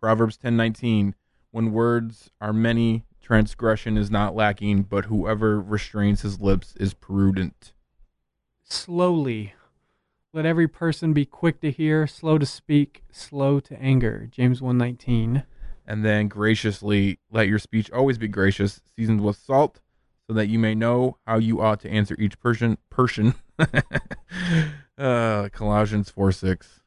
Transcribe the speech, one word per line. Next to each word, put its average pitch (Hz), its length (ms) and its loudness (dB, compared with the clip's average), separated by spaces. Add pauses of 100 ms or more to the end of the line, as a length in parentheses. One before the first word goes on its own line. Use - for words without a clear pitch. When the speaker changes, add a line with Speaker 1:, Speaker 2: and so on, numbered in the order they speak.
Speaker 1:
Proverbs 110 360 2
ten 120 200 -2
nineteen, 110 580 0 (380)
"When 113 180 -2
words 113 600 -2 (100)
are 107 120 -4
many, 113 520 0 (180)
transgression 110 760 2
is 104 140 0
not 101 240 0
lacking, 104 500 0
but 98 200 -2
whoever 107 560 0
restrains 104 640 0
his 101 180 -6
lips 98 400 0
is 98 140 -2
prudent." 95 800 -2 (920)
Speaker 2:
Slowly. 156 920 -2 (760)
Let 156 140 -4
every 165 200 2
person 160 460 -2
be 147 120 2
quick - 360 -4
to 156 100 -2
hear, 156 380 0
slow 160 300 0
to 143 80 0
speak, - 680 -2
slow 139 480 -2
to - 200 -16
anger. 120 500 0
James 123 300 0
one 127 180 -2
nineteen. 123 680 -2 (420)
Speaker 1:
And 107 180 -6
then 104 240 2
graciously, 104 920 0 (100)
"Let 110 160 0
your 104 140 0
speech 110 320 -4
always 127 260 0
be 110 80 -6
gracious, 98 540 0 (160)
seasoned 110 240 0
with 104 160 -2
salt, 139 440 0 (460)
so 113 80 -8
that 107 140 0
you 113 100 0
may 110 160 2
know 120 520 0
how 113 120 0
you 113 220 0
ought 107 200 0
to - 100 -12
answer 107 280 0
each 104 220 -4
person." 117 380 0 (120)
Person. 117 440 2 (240)
<laughs> - 160 0 (1200)
Uh, 117 520 0
Colossians 104 600 0
four 98 220 0
six. - 560 -4